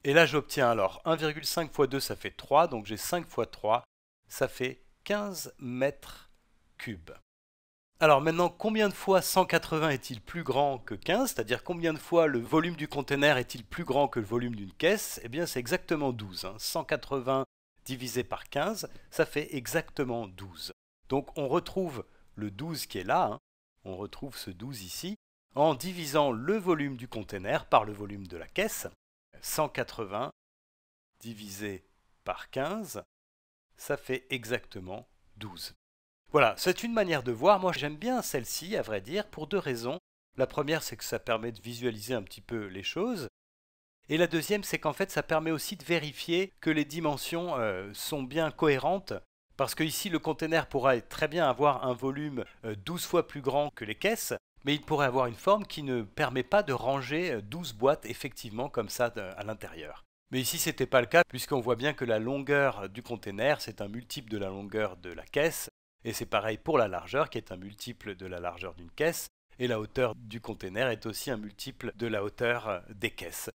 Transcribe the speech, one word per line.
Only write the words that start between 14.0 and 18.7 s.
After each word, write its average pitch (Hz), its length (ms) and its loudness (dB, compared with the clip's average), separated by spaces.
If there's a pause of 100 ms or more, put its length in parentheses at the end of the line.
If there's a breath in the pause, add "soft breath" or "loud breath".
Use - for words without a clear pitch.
que - 120 -2
le 107 60 -2
volume 120 300 0
d'une 98 180 -10
caisse ? - 480 0
Eh 117 80 -12
bien, 151 160 -2
c'est 147 140 -4
exactement 147 520 0
douze, 101 340 -8
hein. 95 120 -8
Cent - 260 -4
quatre-vingts 135 640 0 (400)
divisé 127 380 -4
par - 260 -6
quinze, 185 400 -2 (220 loud breath)